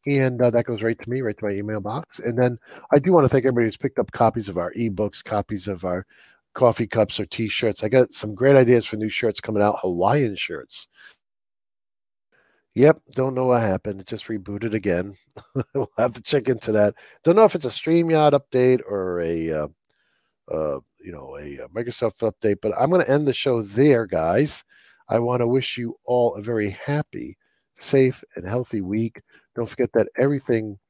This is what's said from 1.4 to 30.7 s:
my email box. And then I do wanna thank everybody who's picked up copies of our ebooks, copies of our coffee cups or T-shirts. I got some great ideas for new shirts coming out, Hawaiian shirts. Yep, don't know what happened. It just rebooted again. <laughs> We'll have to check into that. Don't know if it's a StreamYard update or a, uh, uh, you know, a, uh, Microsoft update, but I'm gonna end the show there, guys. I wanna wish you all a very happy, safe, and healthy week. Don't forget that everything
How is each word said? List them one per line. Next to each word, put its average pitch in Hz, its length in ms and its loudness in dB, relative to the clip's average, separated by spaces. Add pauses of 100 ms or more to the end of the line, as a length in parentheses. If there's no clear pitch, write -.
my 101 80 -2
email 104 300 -6
box. 113 380 -10
And 117 180 -4
then 123 200 0 (320)
I 147 80 6
do 180 140 2
wanna 151 160 6
thank 127 160 2
everybody 120 220 2
who's 107 100 -4
picked - 220 -6
up - 120 -4
copies 110 380 0
of 87 80 -8
our 85 160 -4
ebooks, 104 500 -4
copies 104 460 -6
of 90 160 -8
our 90 220 -4 (480)
coffee 117 320 2
cups 107 340 -2
or 98 60 -6
T-shirts. 110 580 -4
I 107 60 -2
got 127 240 4
some 107 200 -10
great 135 220 4
ideas 120 300 6
for 110 100 -8
new 107 140 -4
shirts 110 320 -4
coming 104 200 0
out, 104 200 2
Hawaiian 98 540 0
shirts. - 520 -12 (1900)
Yep, 143 360 6
don't 131 240 -2
know 127 140 0
what 120 120 4
happened. 98 400 -2
It 92 60 -20
just - 220 -12
rebooted 104 440 -6
again. 98 420 -2 (300)
<laughs> - 300 -8
We'll 135 240 -2
have 117 160 0
to 110 80 -16
check 135 260 -2
into 113 240 -2
that. 104 220 4 (280)
Don't 170 140 4
know 220 80 8
if - 100 4
it's 151 120 -6
a - 20 -2
StreamYard 160 640 2
update 127 560 2
or 92 320 -4
a, 82 320 -2
uh, 76 160 -4 (840)
uh, 76 300 -4 (220)
you 90 100 -14
know, 69 260 -16
a, 71 260 -14
uh, - 40 -20
Microsoft 117 500 -6
update, 107 440 0
but 104 160 -2
I'm 135 120 2
gonna 180 140 4
end 143 220 2
the 131 80 2
show 120 260 -2
there, 113 460 2
guys. 92 580 0 (460)
I 113 80 2
wanna 120 280 0
wish 127 300 -2
you 117 280 -10
all 123 320 0
a 107 60 -12
very 107 280 -4
happy, 92 680 -8 (420)
safe, 131 460 2 (120)
and 90 100 -12
healthy 113 340 -6
week. 110 400 -4 (360)
Don't 117 120 -6
forget - 260 -4
that 95 220 2
everything 120 600 -2 (120)